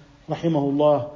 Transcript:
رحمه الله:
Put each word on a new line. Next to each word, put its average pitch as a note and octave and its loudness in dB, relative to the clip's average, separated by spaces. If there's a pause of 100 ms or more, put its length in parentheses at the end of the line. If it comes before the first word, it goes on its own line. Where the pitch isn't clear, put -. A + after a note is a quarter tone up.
(300)
رحمه D#3 -2
الله: C#3+ 2